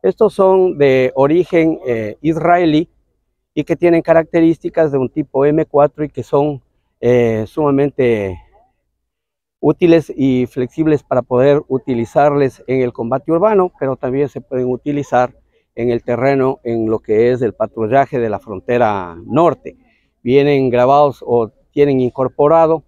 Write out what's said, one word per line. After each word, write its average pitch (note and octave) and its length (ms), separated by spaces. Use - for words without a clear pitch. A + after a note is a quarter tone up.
Estos F#3+ 320
son F#3+ 440
de C3 380
origen, D#3+ 680
eh, A2+ 360
israelí E3 680
y D3 100
que E3 120
tienen E3+ 260
características E3 880
de C#3 60
un B2+ 120
tipo C#3 360
M D3+ 200
cuatro D3 380
y C#3+ 60
que - 140
son, C#3+ 380
eh, A#2+ 480
sumamente C3+ 920
útiles E3 560
y B2+ 300
flexibles D3 560
para B2+ 220
poder C#3 440
utilizarles C3+ 1000
en C3 140
el A#2+ 120
combate B2+ 380
urbano, F#3 480
pero C3+ 160
también C#3 340
se C#3 100
pueden B2+ 320
utilizar B2+ 640
en A#2 160
el A#2+ 140
terreno, C3 600
en A2+ 260
lo A2 100
que A2+ 320
es B2 100
el A2 120
patrullaje A#2 680
de A2+ 100
la G2+ 80
frontera G2+ 880
norte. D3+ 500
Vienen C3+ 480
grabados C3 560
o A#2 240
tienen C#3+ 300
incorporado D3 880